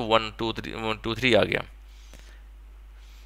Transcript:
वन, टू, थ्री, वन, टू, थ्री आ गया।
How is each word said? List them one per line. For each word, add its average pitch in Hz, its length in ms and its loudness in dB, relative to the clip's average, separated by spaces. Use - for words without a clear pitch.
वन, 110 320 4
टू, 113 140 -2
थ्री, - 220 -8
वन, 110 240 -4
टू, 113 160 -4
थ्री 120 200 2
आ 98 100 8
गया। - 200 -2